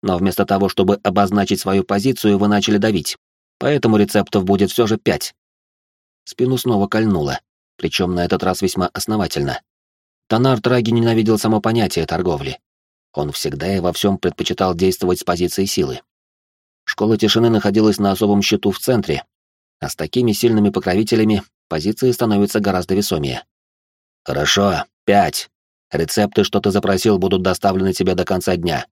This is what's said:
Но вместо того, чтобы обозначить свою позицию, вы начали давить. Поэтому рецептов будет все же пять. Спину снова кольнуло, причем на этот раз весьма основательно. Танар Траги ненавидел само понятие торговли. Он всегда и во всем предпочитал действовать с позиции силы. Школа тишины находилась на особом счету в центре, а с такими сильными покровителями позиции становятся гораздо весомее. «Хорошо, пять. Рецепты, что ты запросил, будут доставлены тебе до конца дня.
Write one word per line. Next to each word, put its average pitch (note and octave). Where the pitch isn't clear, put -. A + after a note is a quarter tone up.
Но F2+
вместо F#2+
того, G2
чтобы G2
обозначить G2
свою G3
позицию, G#2+
вы G#2
начали G#2
давить. G2+
Поэтому B2
рецептов G2+
будет G2
все A#2
же G#2+
пять. -
Спину B2+
снова G#2
кольнуло, F#2
причем F2+
на F2
этот F2
раз F#2
весьма F#2
основательно. -
Танар A#2+
Траги A#2+
ненавидел A2+
само G#2+
понятие A2
торговли. D#2
Он D2
всегда D2+
и F#2+
во F2
всем G2
предпочитал F2+
действовать F#2
с -
позиции F2+
силы. C#2
Школа A2
тишины A2
находилась G#2
на G2+
особом G2+
счету G2+
в -
центре, F#2+
а C#2+
с -
такими A#2
сильными G#2+
покровителями G#2
позиции G#2
становятся G#2+
гораздо F#2+
весомее. D2+
«Хорошо, D2+
пять. F2
Рецепты, G2+
что G2+
ты G2+
запросил, G2
будут F#2
доставлены F#2+
тебе F#2
до F2+
конца F2+
дня. E2+